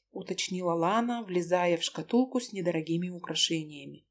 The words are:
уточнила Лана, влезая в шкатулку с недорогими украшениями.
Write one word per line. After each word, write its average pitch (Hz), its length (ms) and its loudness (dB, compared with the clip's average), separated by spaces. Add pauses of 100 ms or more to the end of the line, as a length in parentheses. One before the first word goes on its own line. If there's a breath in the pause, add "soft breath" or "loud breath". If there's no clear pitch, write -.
(120)
уточнила 180 640 -2
Лана, 226 500 2
влезая 175 540 2
в 165 60 -4
шкатулку 247 560 2
с - 140 -2
недорогими 170 560 0
украшениями. 151 1000 -4